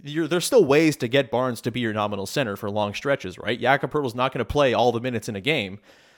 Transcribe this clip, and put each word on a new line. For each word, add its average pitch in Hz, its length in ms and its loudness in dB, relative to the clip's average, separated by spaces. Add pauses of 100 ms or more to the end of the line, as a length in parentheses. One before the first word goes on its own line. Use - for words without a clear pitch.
you're, 147 240 -4
there's 165 200 0
still 240 180 6
ways 147 320 4
to 127 120 -4
get 131 220 2
Barnes 123 320 -2
to 123 80 -2
be 120 100 -6
your 113 120 -2
nominal 104 340 -2
center 110 300 -4
for 104 140 -6
long 104 240 -2
stretches, 135 440 -4
right? 117 220 -4
Jakob 135 320 2
Poeltl's 139 220 -4
not 127 180 -2
gonna 123 120 -4
play 139 280 2
all 113 200 4
the 113 80 -4
minutes 120 280 -6
in 110 80 -8
a 98 40 -6
game. 101 380 -2 (400)